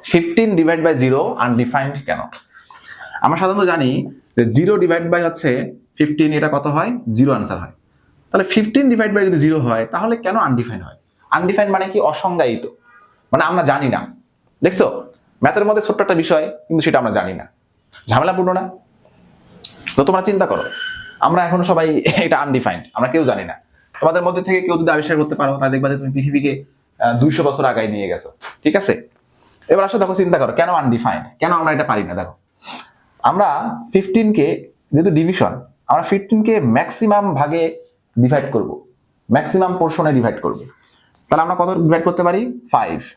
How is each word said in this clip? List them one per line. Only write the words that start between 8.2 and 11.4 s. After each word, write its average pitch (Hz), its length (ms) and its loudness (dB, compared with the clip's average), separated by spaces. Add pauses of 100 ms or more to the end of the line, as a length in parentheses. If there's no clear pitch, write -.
তাহলে 196 140 2 (100)
fifteen 226 380 2
divide 214 220 2
by 202 140 2
যদি 175 160 2
জিরো 156 220 2
হয়, 113 180 0 (100)
তাহলে 220 200 0 (100)
কেন 190 120 -2 (120)
আনডিফাইন্ড 117 380 -2
হয়? - 120 -20 (380)
আনডিফাইন্ড 196 380 0